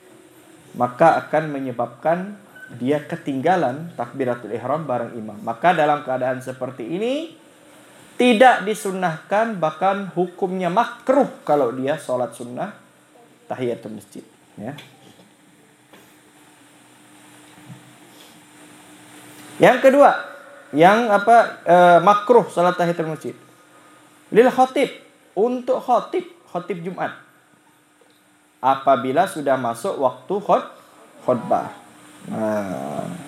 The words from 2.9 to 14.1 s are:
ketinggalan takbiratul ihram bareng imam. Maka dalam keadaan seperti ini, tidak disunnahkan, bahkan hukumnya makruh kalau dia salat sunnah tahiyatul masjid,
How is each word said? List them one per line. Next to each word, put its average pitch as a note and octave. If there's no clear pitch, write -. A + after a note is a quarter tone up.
ketinggalan D#3
takbiratul A#2+
ihram B2+
bareng A#2
imam. G#2+
Maka D#3+
dalam D3
keadaan B2+
seperti B2+
ini, B3
tidak A#3+
disunnahkan, G3
bahkan F#3+
hukumnya F3+
makruh A#3
kalau D3
dia C#3
salat B2
sunnah B2+
tahiyatul A#2
masjid, -